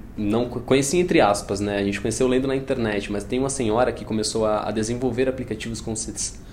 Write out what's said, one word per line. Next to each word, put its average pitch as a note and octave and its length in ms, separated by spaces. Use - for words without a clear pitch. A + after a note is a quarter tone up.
não A2 320
co-, - 140
conheci C#3 360
entre F3 220
aspas, G2+ 400
né? G2+ 200
A G2+ 40
gente G2+ 160
conheceu A#2+ 300
lendo B2+ 180
na C3+ 80
internet, A2+ 560
mas G2+ 140
tem B2+ 140
uma C3 100
senhora A#2+ 420
que A2 140
começou A2 400
a, G#2+ 240
a - 20
desenvolver A#2 560
aplicativos A#2 540
com A2+ 160
set-, - 420